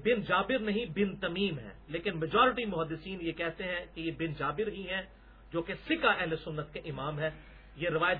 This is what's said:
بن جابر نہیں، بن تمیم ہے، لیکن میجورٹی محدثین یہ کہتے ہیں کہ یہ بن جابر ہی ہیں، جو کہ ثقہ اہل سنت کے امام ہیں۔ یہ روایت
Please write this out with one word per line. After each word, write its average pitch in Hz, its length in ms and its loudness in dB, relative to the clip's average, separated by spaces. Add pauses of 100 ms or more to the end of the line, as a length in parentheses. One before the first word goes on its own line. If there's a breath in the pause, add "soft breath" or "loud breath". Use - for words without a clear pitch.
بن 220 160 4
جابر 196 380 2
نہیں، 214 260 0
بن 190 320 0
تمیم 175 420 0
ہے، 110 120 -12 (180)
لیکن 170 320 -2
میجورٹی 226 440 6
محدثین 165 560 -2
یہ 165 120 0
کہتے 170 320 -4
ہیں 180 300 -4
کہ 165 60 -8
یہ 165 180 -2
بن 165 140 -2
جابر 147 360 -2
ہی 190 220 -6
ہیں، 185 120 -2 (500 soft breath)
جو 165 100 0
کہ 185 120 -6
ثقہ 311 320 0
اہل 175 300 4
سنت 151 360 -6
کے - 60 -10
امام 147 400 -4
ہیں۔ 156 120 0 (460 loud breath)
یہ 160 120 0
روایت 175 320 4